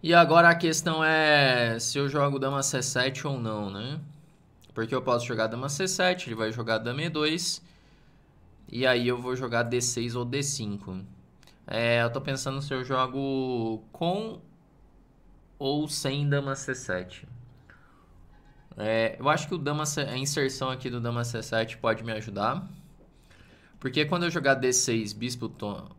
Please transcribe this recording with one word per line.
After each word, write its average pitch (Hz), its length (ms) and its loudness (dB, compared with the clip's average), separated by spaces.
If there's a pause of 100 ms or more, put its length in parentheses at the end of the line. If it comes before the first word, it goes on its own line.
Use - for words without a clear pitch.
E 170 140 4
agora 170 340 10
a 170 60 8
questão 160 500 0
é 143 760 6
se - 180 -2
eu 139 100 2
jogo 143 300 2
dama 135 240 0
C 131 200 0
sete 127 440 -2
ou 143 120 -2
não, 107 300 -4
né? 120 320 -8 (720)
Porque 113 220 -4
eu 127 80 0
posso 120 240 0
jogar 110 220 0
dama 123 200 -6
C 185 180 -2
sete, 185 420 0
ele 113 80 -4
vai 110 140 0
jogar 113 280 0
dama 120 240 -4
E 170 80 -2
dois. 156 500 0 (1080)
E 123 160 0
aí 123 200 4
eu 123 140 0
vou 127 160 -4
jogar 120 280 -2
D 120 180 0
seis 120 320 -2
ou 123 100 -4
D 139 180 -4
cinco. 101 540 -6 (680)
É, 117 360 0
eu 117 80 0
tô 135 120 -6
pensando 135 400 -4
se 143 100 -6
eu 131 120 -2
jogo 127 1000 -2 (100)
com 202 480 -4 (1160)
ou 147 300 0
sem 143 400 -2
dama 139 260 2
C - 180 -6
sete. 90 540 -6 (1500)
É, 110 420 0
eu 127 100 0
acho 151 200 0
que 185 80 -4
o - 20 -4
dama 147 260 -2
C-, 147 180 -2
a 120 140 -4
inserção 135 540 -2
aqui 127 180 -6
do 120 120 -6
dama 120 240 -2
C 120 180 -6
sete 113 340 -2
pode 113 280 -2
me 113 80 -6
ajudar. 110 520 -4 (1160)
Porque 135 240 0
quando 175 180 0
eu 170 80 0
jogar 139 240 2
D 127 180 2
seis, 113 400 0
bispo 117 360 -6
toma 104 500 -10